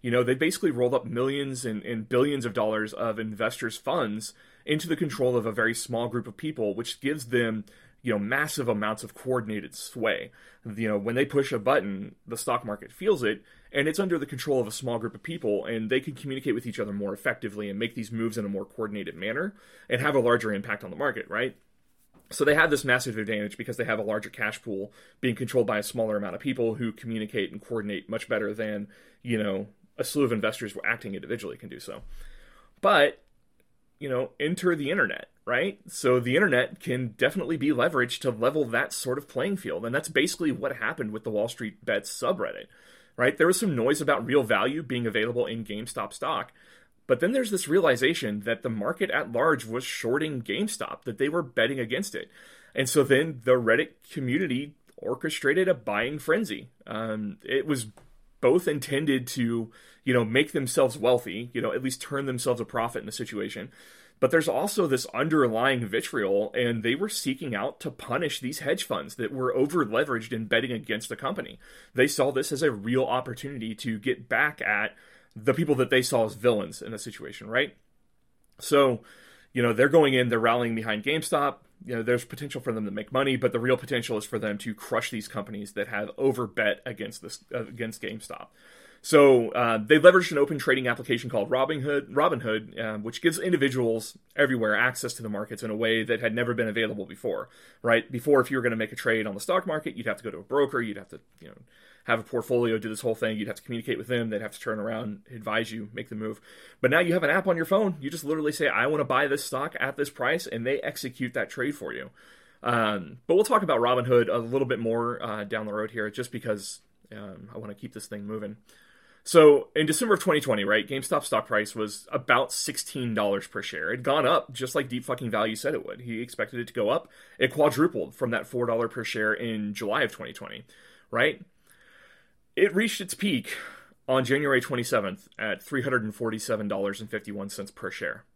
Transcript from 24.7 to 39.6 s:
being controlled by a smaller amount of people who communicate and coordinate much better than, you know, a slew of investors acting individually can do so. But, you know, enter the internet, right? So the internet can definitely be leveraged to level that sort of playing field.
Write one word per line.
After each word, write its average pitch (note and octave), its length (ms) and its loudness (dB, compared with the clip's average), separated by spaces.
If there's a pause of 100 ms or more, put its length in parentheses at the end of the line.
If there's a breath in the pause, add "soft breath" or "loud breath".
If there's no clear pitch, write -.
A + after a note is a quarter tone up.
being B2 160 0
controlled A#2+ 320 2
by G#2+ 100 0
a G#2 60 -2
smaller A2 320 -2
amount G2+ 200 -4
of - 60 -10
people A#2+ 340 0
who A2+ 160 -4
communicate G#2+ 600 -4
and G#2 100 -14
coordinate G#2 480 -6
much - 200 -6
better G#2 240 -2
than, G#2+ 340 -6 (340 soft breath)
you A#2 200 -2
know, G2+ 260 -2 (300)
a C3+ 60 -4
slew D3 200 0
of A#2+ 80 2
investors A2 520 -4
acting A2 320 -4
individually G2+ 420 -8
can - 120 -16
do B1 100 -14
so. - 220 -14 (800 soft breath)
But, E3+ 400 4 (800)
you C#3+ 100 -8
know, B2+ 300 -2
enter F3 360 2
the C#3+ 140 -4
internet, D#3+ 400 -2 (160)
right? D3 420 -2
So B2+ 320 2
the B2 160 0
internet D3 440 4
can B2+ 380 -4
definitely D#3 400 0
be C#3 120 0
leveraged B2 520 0
to C3 100 2
level C3 340 2
that A#2 280 -2
sort C3 240 -4
of C#3+ 100 -10
playing F#3 300 -2
field. F2+ 280 -6